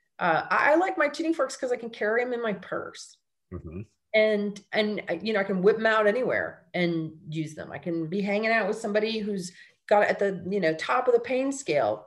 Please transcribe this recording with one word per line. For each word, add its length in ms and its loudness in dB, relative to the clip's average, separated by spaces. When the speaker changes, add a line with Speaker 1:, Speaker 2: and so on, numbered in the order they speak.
Speaker 1:
Uh, 320 2
I, 240 4
I 20 6
like 220 2
my 100 2
tuning 260 -2
forks 240 -2
'cause 140 -4
I 60 0
can 120 -10
carry 340 0
'em 100 -4
in 80 -4
my 120 -2
purse. 640 -10
Speaker 2:
Mm-hmm. 280 -10
Speaker 1:
And, 460 2
and, 380 -2
uh, 120 -2
you 120 -2
know, 60 2
I 40 0
can 180 -2
whip 160 6
'em 80 -2
out 220 4
anywhere 680 0
and 380 0
use 240 -4
them. 180 -12
I 60 -10
can 300 -4
be 140 -2
hanging 300 0
out 160 2
with 100 -2
somebody 420 -2
who's 320 -6
got 200 6
at 120 0
the, 300 0
you 120 0
know, 140 2
top 340 0
of 40 6
the 60 6
pain 320 0
scale 560 0